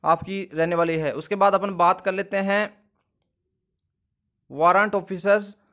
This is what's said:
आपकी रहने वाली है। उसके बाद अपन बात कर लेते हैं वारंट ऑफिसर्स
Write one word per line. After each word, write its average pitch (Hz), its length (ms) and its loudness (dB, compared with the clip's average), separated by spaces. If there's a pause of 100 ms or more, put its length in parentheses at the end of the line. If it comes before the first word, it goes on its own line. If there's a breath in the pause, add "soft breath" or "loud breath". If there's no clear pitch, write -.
आपकी 170 380 -2 (120)
रहने 165 220 0
वाली 165 220 0
है। 151 160 -2
उसके 156 220 -6
बाद 196 200 2
अपन 196 200 -4
बात 175 260 2
कर 190 120 -4
लेते 196 260 -6
हैं 202 380 -2 (1700)
वारंट 180 440 2
ऑफिसर्स 202 580 -2 (200)